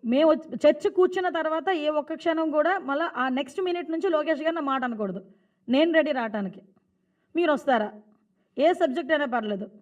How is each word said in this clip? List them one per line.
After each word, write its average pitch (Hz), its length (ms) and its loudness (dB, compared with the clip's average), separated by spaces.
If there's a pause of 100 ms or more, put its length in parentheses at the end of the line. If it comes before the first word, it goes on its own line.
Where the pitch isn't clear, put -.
మేము 285 260 4
వచ్చి-, - 240 -2
చర్చ 302 340 4
కూర్చున్న 359 400 2
తర్వాత 320 400 -2
ఏ 302 200 0
ఒక్క 302 240 -2
క్షణం 320 380 -2
కూడా 311 280 2
మళ్ళా 285 360 -2
ఆ 254 140 -2
నెక్స్ట్ 277 320 -4
మినిట్ 349 300 -2
నుంచి 330 180 -2
లోకేష్ 302 320 0
గారిని 330 160 -2
ఆ 320 40 -4
మాట 269 220 -2
అనకూడదు. 208 420 -6 (440)
నేను 311 240 4
రెడీ 302 180 4
రావటానికి. 214 500 -4 (760)
మీరు 330 160 2
వస్తారా? 233 400 0 (680)
ఏ 320 160 4
సబ్జెక్ట్ 320 380 -2
అయినా 294 140 2
పర్లేదు. 214 440 -4 (120)